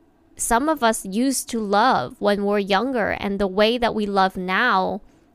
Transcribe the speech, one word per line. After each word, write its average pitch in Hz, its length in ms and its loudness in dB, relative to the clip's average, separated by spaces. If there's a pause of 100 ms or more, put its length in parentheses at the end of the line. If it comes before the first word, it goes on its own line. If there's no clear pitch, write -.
(360)
some 247 320 0
of 311 140 -2
us 226 220 0
used 240 460 -2
to 233 80 -4
love 202 600 2
when 202 240 0
we're 202 140 2
younger, 202 520 0
and 196 280 -4
the 202 80 0
way 214 320 2
that 226 160 0
we 208 120 -2
love 190 300 2
now 190 680 0 (320)